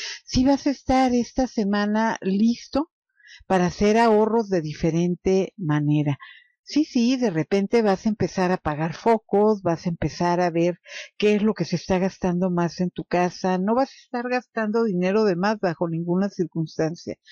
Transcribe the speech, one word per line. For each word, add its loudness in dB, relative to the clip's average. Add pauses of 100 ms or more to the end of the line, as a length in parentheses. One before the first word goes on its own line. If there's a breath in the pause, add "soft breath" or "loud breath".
(240 loud breath)
sí 0
vas 2
a 0
estar 0
esta -2
semana -2
listo -2 (580 loud breath)
para 2
hacer 2
ahorros 2
de 0
diferente -2
manera. 0 (460 loud breath)
Sí, 0
sí, 0
de 0
repente 0
vas 0
a 0
empezar 0
a 0
pagar -4
focos, 2
vas -2
a -2
empezar -2
a 2
ver 0 (380 loud breath)
qué 2
es 0
lo 2
que -4
se -4
está 0
gastando -2
más -2
en -2
tu -12
casa, -2
no 0
vas 0
a -20
estar -8
gastando -2
dinero 2
de 2
más -2
bajo -2
ninguna -2
circunstancia. -4 (140 loud breath)